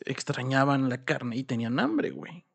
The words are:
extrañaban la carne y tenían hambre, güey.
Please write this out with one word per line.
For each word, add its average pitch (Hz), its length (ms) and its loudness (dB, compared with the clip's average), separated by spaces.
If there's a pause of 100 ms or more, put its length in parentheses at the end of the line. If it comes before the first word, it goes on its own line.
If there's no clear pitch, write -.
extrañaban 135 840 2
la 127 160 -2
carne 123 320 -2
y 135 80 -2
tenían 117 340 0
hambre, 285 340 2
güey. 160 440 -12